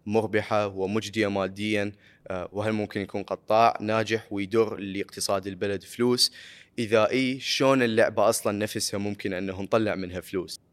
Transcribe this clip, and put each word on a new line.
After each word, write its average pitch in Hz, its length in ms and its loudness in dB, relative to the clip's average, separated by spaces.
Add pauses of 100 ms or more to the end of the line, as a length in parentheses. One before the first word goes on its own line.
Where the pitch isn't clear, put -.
مربحة 104 600 2
ومجدية 101 600 -2
ماديًا، 101 640 -2 (360)
آه، 90 240 -8
وهل 104 200 -2
ممكن 107 280 -2
يكون 101 220 -6
قطاع 110 580 2
ناجح 110 520 -2
ويدر 101 440 0
لاقتصاد 98 720 -4
البلد 98 360 -4
فلوس؟ 123 500 0 (460)
إذا 110 320 4
إي، 131 300 -2
شلون 135 420 4
اللعبة 110 460 4
أصلًا 107 300 0
نفسها 104 400 -4
ممكن 101 340 -4
أنه 95 300 -6
نطلع 104 320 2
منها 90 260 -6
فلوس؟ 85 400 -8 (120)